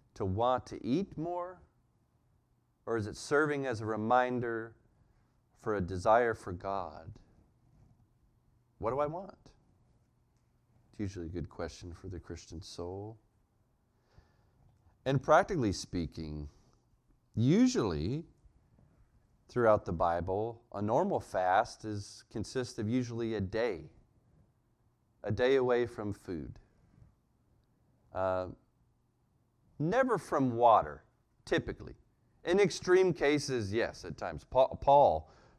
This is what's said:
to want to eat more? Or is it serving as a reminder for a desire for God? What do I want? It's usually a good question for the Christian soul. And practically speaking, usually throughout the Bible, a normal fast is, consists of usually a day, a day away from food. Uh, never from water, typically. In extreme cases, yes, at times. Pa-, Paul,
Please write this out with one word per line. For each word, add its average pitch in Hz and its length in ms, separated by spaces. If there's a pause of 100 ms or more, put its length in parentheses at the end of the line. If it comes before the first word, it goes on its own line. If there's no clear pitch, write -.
(160)
to 107 100
want 117 400
to - 200
eat 160 320
more? 175 440 (1200)
Or 117 120
is 104 100
it 98 80
serving 147 500
as 117 160
a 110 40
reminder 113 880 (880)
for 110 140
a 98 60
desire 107 520
for 104 180
God? 90 600 (1700)
What 110 120
do 135 80
I 147 80
want? 180 280 (1500)
It's - 100
usually 95 260
a 82 40
good 87 200
question 85 440
for 90 140
the 92 120
Christian 80 420
soul. 98 580 (1900)
And 139 160
practically 160 520
speaking, 78 760 (880)
usually 135 880 (1300)
throughout 110 360
the 95 80
Bible, 92 680 (120)
a 101 80
normal 135 380
fast 98 680
is, 104 460
consists 120 480
of 107 80
usually 117 480
a 104 60
day, 95 480 (1300)
a 107 80
day 127 240
away 123 320
from 107 260
food. 78 460 (1500)
Uh, 92 340 (1300)
never 226 380
from 135 380
water, 101 480 (420)
typically. - 500 (480)
In 175 160
extreme 185 540
cases, 139 600
yes, 104 320
at 80 120
times. 82 280
Pa-, 131 220
Paul, 127 600 (280)